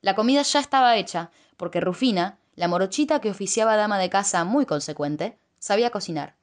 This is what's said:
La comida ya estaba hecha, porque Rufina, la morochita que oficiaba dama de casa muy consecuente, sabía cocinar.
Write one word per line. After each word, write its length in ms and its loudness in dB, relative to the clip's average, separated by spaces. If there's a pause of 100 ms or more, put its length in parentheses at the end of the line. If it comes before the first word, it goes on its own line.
La 160 0
comida 260 4
ya 160 0
estaba 380 4
hecha, 340 -6 (260)
porque 240 -4
Rufina, 580 0 (180)
la 100 -2
morochita 540 0
que 100 -2
oficiaba 460 0
dama 220 0
de 120 0
casa 340 0
muy 220 0
consecuente, 720 -4 (200)
sabía 320 0
cocinar. 520 -6